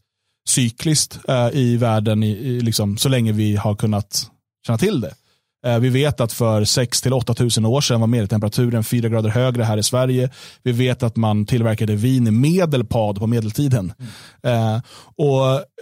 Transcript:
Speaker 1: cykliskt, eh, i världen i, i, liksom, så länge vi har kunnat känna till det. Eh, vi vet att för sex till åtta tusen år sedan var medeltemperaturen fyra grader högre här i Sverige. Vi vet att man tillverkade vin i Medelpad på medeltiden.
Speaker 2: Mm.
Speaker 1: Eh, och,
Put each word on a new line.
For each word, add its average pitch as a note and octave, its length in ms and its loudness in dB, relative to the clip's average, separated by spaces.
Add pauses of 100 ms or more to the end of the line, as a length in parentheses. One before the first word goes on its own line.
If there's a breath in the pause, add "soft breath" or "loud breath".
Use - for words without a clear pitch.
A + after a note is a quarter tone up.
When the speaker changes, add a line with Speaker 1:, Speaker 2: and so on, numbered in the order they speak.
(500)
Speaker 1:
cykliskt, - 800 0
eh, B2 260 2
i B2 240 2
världen A2 460 2
i, G#2+ 80 0
i, B2 300 -4
liksom, G#2+ 360 -2
så C3+ 120 0
länge A#2+ 220 2
vi G#2+ 240 0
har G#2 200 0
kunnat - 560 -4 (340)
känna A#2 120 -2
till E3 240 0
det. E2 120 -8 (520)
Eh, A#2+ 140 2
vi B2+ 100 2
vet C3+ 320 2
att A#2 120 -2
för A2 320 2
sex - 360 0
till B2+ 120 0
åtta B2 200 0
tusen A2+ 320 0
år B2+ 160 0
sedan A#2+ 180 0
var A2+ 80 2
medeltemperaturen A2+ 760 0
fyra A#2 260 -2
grader A2+ 200 0
högre B2 340 0
här A2 140 0
i G#2 60 -2
Sverige. B2+ 460 0 (340 loud breath)
Vi B2+ 80 0
vet B2 320 0
att A2+ 120 0
man G#2+ 300 0
tillverkade A2+ 500 0
vin B2 320 2
i G#2+ 40 2
Medelpad B2 880 0
på A2 80 -2
medeltiden. A#2 680 -2 (500 loud breath)
Speaker 2:
Mm. A2+ 320 0
Speaker 1:
Eh, A#2 60 -4 (360 loud breath)
och, C3+ 340 2 (300)